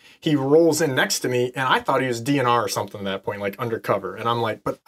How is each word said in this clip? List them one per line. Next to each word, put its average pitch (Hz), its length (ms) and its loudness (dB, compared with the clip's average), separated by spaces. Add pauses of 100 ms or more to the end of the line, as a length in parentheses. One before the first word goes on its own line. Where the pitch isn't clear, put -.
(200)
he 156 140 2
rolls 147 460 4
in 143 160 0
next 151 240 0
to 131 80 -2
me, 123 260 0
and 131 140 -2
I 180 100 4
thought 135 240 0
he 131 60 -2
was 117 120 -4
D 139 200 0
N 123 60 0
R 120 180 2
or 101 40 -4
something 104 320 -6
at 98 40 -6
that 98 200 -4
point, 101 160 -8
like, 101 200 -6
undercover. 104 560 -4
And 113 120 -4
I'm 117 140 0
like, 107 220 -6
but - 240 -6